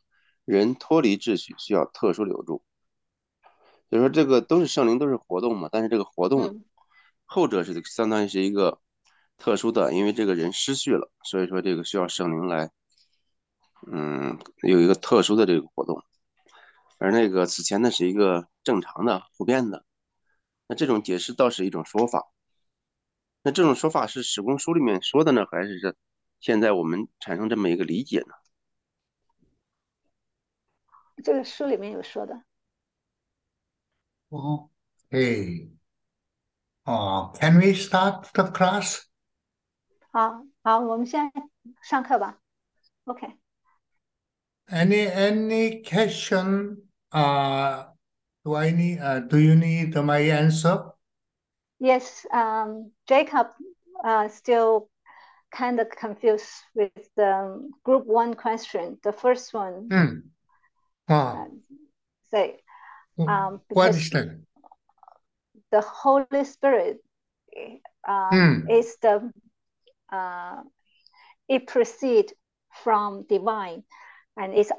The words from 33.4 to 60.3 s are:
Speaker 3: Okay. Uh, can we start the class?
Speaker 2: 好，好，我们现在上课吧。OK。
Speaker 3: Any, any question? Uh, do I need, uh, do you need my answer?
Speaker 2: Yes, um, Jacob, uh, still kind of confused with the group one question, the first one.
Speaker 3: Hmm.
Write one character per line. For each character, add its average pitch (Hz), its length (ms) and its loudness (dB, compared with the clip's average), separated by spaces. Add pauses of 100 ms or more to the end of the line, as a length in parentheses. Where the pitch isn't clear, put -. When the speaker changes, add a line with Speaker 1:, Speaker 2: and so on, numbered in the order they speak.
Speaker 3:
Okay. 127 1400 -4 (1120)
Uh, 98 540 -2
can 165 180 6
we 196 160 8
start 190 600 0
the 196 120 2
class? 185 580 -2 (1120)
Speaker 2:
好， 226 300 -2 (180)
好， 226 160 4
我 226 180 -2
们 240 80 -2
现 294 240 -4
在 285 140 -12 (400)
上 269 180 -2
课 254 200 0
吧。 208 180 -8 (640)
OK。 - 340 -14 (1300)
Speaker 3:
Any, 196 400 2
any 220 720 0
question? 202 1040 -2 (240)
Uh, 139 760 0 (580)
do 151 100 -4
I 156 160 0
need, 170 300 0
uh, 135 260 -2
do 151 140 4
you 156 160 8
need 165 440 2
my 147 200 2
answer? 156 720 2 (880)
Speaker 2:
Yes, 254 500 0
um, 220 640 -4 (160)
Jacob, 294 400 2 (560)
uh, 220 240 0
still 226 600 2 (640)
kind 247 300 -4
of 226 100 -4
confused 214 560 -2 (300)
with 202 160 0 (240)
the 196 520 0 (140)
group 262 240 2
one 233 280 2
question, 226 680 -6
the 208 100 -2
first 247 400 0
one. 196 380 -8
Speaker 3:
Hmm. 165 300 2 (880)